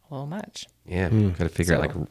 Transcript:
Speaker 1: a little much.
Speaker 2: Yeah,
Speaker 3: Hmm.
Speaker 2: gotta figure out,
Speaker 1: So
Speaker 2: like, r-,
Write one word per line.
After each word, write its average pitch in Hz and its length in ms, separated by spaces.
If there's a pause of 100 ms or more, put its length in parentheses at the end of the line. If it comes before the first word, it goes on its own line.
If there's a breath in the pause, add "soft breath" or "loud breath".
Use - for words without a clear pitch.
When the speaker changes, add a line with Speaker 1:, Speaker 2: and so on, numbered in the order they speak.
Speaker 1:
a 147 40
little 139 140
much. - 400 (180)
Speaker 2:
Yeah, 90 240
Speaker 3:
Hmm. 107 220
Speaker 2:
gotta 85 180
figure 85 260
out, 73 60
Speaker 1:
So 73 60
Speaker 2:
like, 76 80
r-, - 160